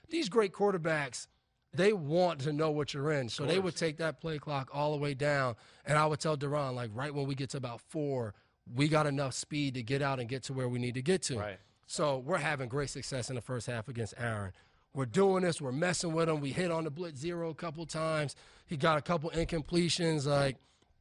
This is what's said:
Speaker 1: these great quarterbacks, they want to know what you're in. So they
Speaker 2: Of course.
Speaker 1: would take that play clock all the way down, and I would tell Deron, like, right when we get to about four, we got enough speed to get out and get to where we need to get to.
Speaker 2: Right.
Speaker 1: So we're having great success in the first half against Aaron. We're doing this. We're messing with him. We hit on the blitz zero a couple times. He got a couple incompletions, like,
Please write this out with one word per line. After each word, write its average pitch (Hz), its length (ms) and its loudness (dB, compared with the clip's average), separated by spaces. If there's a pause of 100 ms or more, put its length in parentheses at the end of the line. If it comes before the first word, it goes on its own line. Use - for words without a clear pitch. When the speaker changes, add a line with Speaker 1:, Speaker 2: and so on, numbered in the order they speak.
Speaker 1:
these 320 200 0
great 202 240 2
quarterbacks, 160 760 0 (480)
they 185 160 6
want 170 500 2
to 151 120 0
know 156 160 2
what 147 240 0
you're 147 180 0
in. 135 180 0
So 147 160 -6
they 151 80 2
Speaker 2:
Of - 20 4
course. 190 80 2
Speaker 1:
would 185 160 -2
take 160 180 0
that 160 240 -4
play 160 160 -4
clock 143 340 -4
all 147 200 2
the 147 80 0
way 143 160 0
down, 139 400 2 (300)
and 151 120 2
I 151 80 6
would 156 140 0
tell 156 180 0
Deron, 139 380 0
like, 120 180 -4
right 131 200 -4
when 139 120 0
we 139 80 0
get 135 180 -4
to 147 60 -6
about 120 240 -8
four, 135 540 -2 (400)
we 143 120 4
got 151 200 4
enough 139 260 -2
speed 147 400 -2
to 127 80 -4
get 135 220 0
out 135 160 0
and 117 100 -6
get 131 140 -4
to 139 100 -6
where 131 160 0
we 123 80 -2
need 123 160 0
to 127 80 -2
get 175 220 2
to. 127 160 -2
Speaker 2:
Right. 101 180 -6 (300)
Speaker 1:
So 143 320 0
we're 143 180 -2
having 143 320 -2
great 135 220 -2
success 127 380 -6
in 135 80 -4
the 117 40 -4
first 123 240 -6
half 117 220 -6
against 117 320 -6
Aaron. 107 320 -2 (420)
We're 135 140 -2
doing 190 360 4
this. 170 160 0
We're 139 120 -4
messing 165 420 0
with 165 160 2
him. 156 120 0
We 139 100 -2
hit 175 180 0
on 165 140 0
the 160 80 -4
blitz 156 280 -8
zero 170 300 -4
a 156 60 -6
couple 165 320 -8
times. 156 480 -2 (320)
He 170 100 -4
got 156 220 6
a - 20 -6
couple 170 300 0
incompletions, 160 960 2
like, 139 300 4 (440)